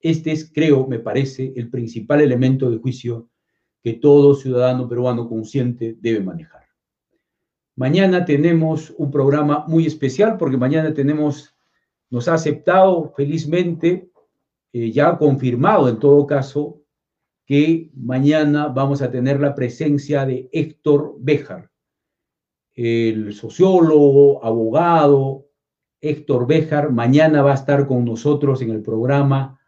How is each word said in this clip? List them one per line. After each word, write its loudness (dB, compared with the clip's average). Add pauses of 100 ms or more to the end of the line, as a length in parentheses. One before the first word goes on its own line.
Este -2
es, -8
creo, 2
me -6
parece, -6
el -10
principal -4
elemento 0
de -4
juicio -10 (520)
que -6
todo 6
ciudadano -2
peruano -4
consciente -6
debe -2
manejar. -12 (1120)
Mañana 2
tenemos 0
un -4
programa 0
muy 2
especial -2
porque -2
mañana -2
tenemos, -4 (540)
nos -6
ha 0
aceptado 0
felizmente, -4 (600)
eh, -4
ya 0
confirmado 0
en -2
todo 4
caso, -6 (640)
que 0
mañana 0
vamos -2
a -4
tener -2
la -2
presencia -2
de -6
Héctor -2
Béjar, -6 (1000)
el -2
sociólogo, 4
abogado, 2 (540)
Héctor -4
Béjar, 0
mañana 4
va 4
a 0
estar -2
con 0
nosotros -2
en -4
el -6
programa -2 (100)